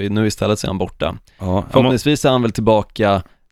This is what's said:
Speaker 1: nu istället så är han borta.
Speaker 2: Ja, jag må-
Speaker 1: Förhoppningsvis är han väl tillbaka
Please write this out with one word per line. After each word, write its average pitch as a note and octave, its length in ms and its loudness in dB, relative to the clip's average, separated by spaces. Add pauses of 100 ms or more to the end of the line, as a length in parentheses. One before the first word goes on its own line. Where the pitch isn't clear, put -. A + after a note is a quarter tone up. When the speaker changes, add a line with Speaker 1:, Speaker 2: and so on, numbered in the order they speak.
(120)
Speaker 1:
nu G#2+ 160 2
istället G#2 320 -2
så - 80 -6
är - 20 -4
han F#2 80 -4
borta. F2 380 -4 (240)
Speaker 2:
Ja, F#2 60 -10
jag - 100 -2
må- G2+ 160 -2
Speaker 1:
Förhoppningsvis C3 540 2
är C#3 40 4
han C3 120 2
väl A2+ 100 0
tillbaka G#2 720 0 (300)